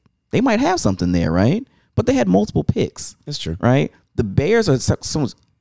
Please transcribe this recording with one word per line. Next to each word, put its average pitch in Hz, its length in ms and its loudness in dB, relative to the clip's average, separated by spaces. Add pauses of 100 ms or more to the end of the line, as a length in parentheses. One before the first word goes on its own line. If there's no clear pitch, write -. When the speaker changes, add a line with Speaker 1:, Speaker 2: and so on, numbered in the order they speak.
(300)
Speaker 1:
they 180 120 0
might 233 180 2
have 330 200 0
something 95 320 0
there," 85 200 0
right? 123 340 2 (300)
But - 100 0
they 262 80 2
had 247 140 0
multiple 196 360 2
picks. - 520 -4 (100)
Speaker 2:
That's 147 140 -10
true. 82 200 -6
Speaker 1:
Right? 131 320 2 (240)
The 123 80 0
Bears 185 460 0
are 131 80 4
so, - 240 -2
so, 147 260 -4 (340)